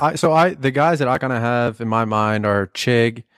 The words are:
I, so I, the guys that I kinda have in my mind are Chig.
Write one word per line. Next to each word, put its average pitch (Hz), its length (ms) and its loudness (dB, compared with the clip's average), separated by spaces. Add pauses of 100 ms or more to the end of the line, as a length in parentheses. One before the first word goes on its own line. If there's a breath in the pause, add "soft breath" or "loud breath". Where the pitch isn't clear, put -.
I, 160 140 0
so 160 180 0
I, 170 200 4
the 135 180 -2
guys 147 280 2
that 135 80 0
I 127 100 0
kinda 127 220 -4
have 117 400 -2
in 117 80 -6
my 113 180 0
mind 107 400 0
are 101 220 0
Chig. 117 560 0 (140)